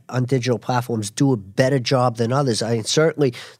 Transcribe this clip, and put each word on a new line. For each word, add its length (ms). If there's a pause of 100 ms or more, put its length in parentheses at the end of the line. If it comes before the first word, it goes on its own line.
on 160
digital 340
platforms 520
do 220
a 40
better 420
job 380
than 160
others. 280
I 140
mean, 100
certainly 480 (260)